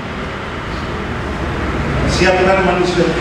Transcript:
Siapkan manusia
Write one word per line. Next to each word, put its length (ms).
Siapkan 540
manusia 380